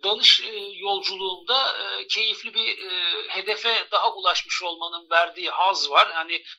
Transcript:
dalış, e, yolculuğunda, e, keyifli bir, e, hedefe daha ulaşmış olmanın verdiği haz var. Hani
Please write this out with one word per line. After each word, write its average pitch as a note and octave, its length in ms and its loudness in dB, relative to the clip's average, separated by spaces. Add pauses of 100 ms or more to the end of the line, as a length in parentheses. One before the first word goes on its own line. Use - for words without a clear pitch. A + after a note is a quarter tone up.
dalış, A3 360 6
e, A3 160 -8
yolculuğunda, G3 1200 -2
e, G3 280 -6
keyifli G#3+ 480 -4
bir, A3 240 -2
e, F3+ 500 -4
hedefe G#3 640 -2
daha F#3 220 2
ulaşmış F#3+ 480 0
olmanın E3+ 480 -8
verdiği E3+ 400 2
haz F#3 400 2
var. E3 220 6
Hani E3 300 -4 (160)